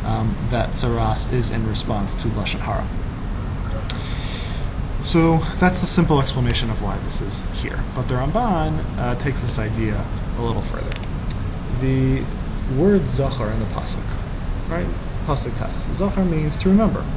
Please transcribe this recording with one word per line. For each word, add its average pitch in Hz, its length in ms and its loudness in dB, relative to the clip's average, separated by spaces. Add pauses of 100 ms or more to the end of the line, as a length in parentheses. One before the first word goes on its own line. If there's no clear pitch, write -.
um, 110 320 0 (140)
that 117 220 0
tsaras 113 600 2
is 123 180 2
in 113 200 0
response 101 460 -2
to - 140 -2
Lashon 107 300 -2
Hara. - 260 -2 (2250)
So 165 320 6 (220)
that's 180 200 4
the - 80 0
simple 160 320 4
explanation 120 520 2
of 104 100 0
why 98 240 0
this - 160 -2
is - 320 -4
here. - 260 -2 (160)
But 127 120 -2
the 127 80 0
Ramban, 156 680 2 (140)
uh, 123 180 0
takes 135 260 0
this 120 160 -2
idea 107 460 0 (340)
a 117 40 -2
little 110 200 0
further. - 300 -2 (880)
The 131 440 2 (540)
word 180 320 4
Zachar 123 400 0
in 110 100 0
the 107 60 0
Pasuk, - 380 -4 (680)
right? 170 180 -2 (380)
Pasuk 131 320 -2
Tes. - 380 -4
Zachar 196 300 0
means 156 320 0
to - 120 2
remember. 202 360 4 (120)